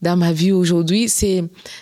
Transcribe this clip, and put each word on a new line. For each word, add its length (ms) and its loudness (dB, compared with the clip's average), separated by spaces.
dans 160 0
ma 160 2
vie 200 0
aujourd'hui, 560 0
c'est, 340 0